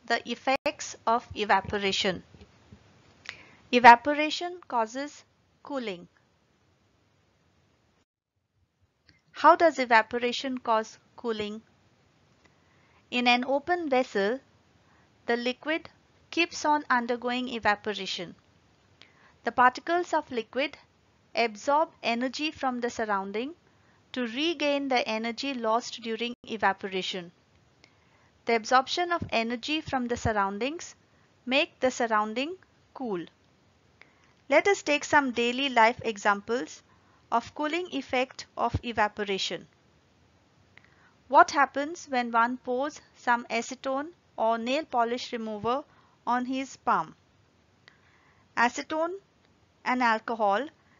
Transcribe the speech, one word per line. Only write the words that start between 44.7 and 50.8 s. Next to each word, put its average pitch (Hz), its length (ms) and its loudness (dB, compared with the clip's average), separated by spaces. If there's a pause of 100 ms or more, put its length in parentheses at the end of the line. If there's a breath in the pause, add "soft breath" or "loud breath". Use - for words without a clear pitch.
polish 240 480 -2
remover 226 520 -4 (420 soft breath)
on 247 200 0
his 262 320 -6
palm? 170 380 0 (1400 soft breath)
Acetone 320 600 -2 (680)
and 254 160 -2
alcohol, 226 680 0 (320 soft breath)